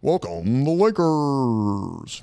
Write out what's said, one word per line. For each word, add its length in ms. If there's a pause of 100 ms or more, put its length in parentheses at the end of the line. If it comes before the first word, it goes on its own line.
Welcome, 640
the 60
Lakers. 1500